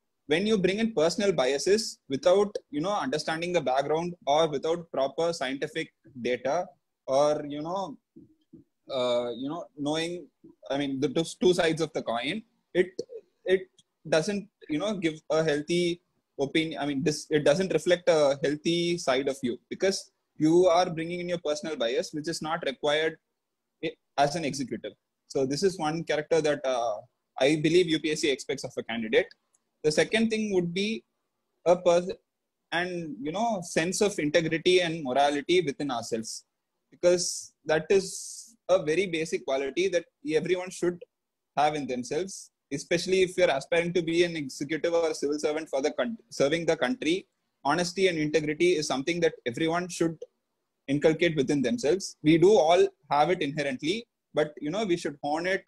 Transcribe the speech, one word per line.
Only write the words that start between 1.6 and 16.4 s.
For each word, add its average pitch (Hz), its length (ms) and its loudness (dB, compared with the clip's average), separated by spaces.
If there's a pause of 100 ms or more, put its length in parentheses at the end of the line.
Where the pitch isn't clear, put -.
without, 185 460 2 (160)
you 147 100 -4
know, 190 120 -2
understanding 160 600 -4
the 170 80 2
background 151 540 0 (120)
or 151 220 4
without 160 420 -4
proper 139 420 -2
scientific 147 600 -6 (280)
data 127 460 -2 (400)
or, 147 420 2
you 147 140 -8
know, 180 340 -6 (960)
uh, 123 440 0
you 135 120 -6
know, 170 160 -8 (140)
knowing, 160 480 -4 (420)
I 135 80 -2
mean, 139 220 -2
the 143 100 0
two, 165 160 -2 (160)
two 180 140 6
sides 165 260 2
of 156 120 -4
the 135 100 -4
coin, 131 400 -4 (320)
it, 180 140 2 (560)
it 190 240 0 (380)
doesn't, 170 420 -2 (200)
you 151 100 -2
know, 202 160 -2
give 160 200 -2 (160)
a 160 140 4
healthy 170 580 0 (360)
opinion. 160 440 -2